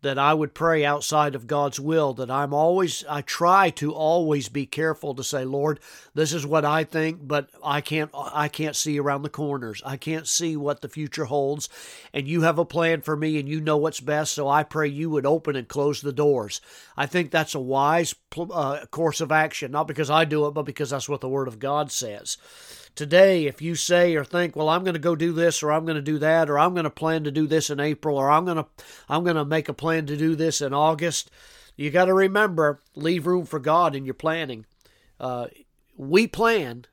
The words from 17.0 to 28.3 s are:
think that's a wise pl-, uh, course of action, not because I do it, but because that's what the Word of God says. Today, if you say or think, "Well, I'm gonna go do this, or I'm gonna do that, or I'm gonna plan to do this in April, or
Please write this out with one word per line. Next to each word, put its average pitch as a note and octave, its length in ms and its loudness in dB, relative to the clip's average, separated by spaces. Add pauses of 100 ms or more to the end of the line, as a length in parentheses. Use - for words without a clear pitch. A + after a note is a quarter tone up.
think E3+ 240 -2
that's D#3 240 0
a D3+ 60 -4
wise C#3 560 2 (160)
pl-, E3+ 200 -8
uh, D3 360 -4
course D#3 340 -2
of D3 100 -2
action, D#3 400 2
not D3 160 -2
because D3 220 -4
I D#3+ 160 4
do D3+ 220 0
it, D3 80 -4
but D3+ 80 -4
because C#3 260 -6
that's C3+ 200 -6
what C#3+ 120 -4
the C3 80 -6
Word C3+ 180 -2
of A2 120 -14
God C#3 320 -2
says. - 460 -8 (580)
Today, E3+ 500 6
if C3+ 160 -4
you E3 140 -4
say F3 400 4
or D3 100 0
think, F3 300 -2
"Well, D3+ 120 0
I'm E3+ 160 2
gonna F3+ 140 -2
go E3 180 0
do E3 160 0
this, E3 300 2
or D3+ 100 0
I'm D#3+ 140 0
gonna D#3 160 -2
do D3+ 180 -2
that, D#3+ 300 4
or C#3+ 80 2
I'm E3+ 160 4
gonna E3 160 0
plan D#3+ 360 -2
to D3 60 -2
do D3+ 160 0
this D3+ 220 0
in C#3+ 100 -6
April, D3 380 -2
or C3+ 140 2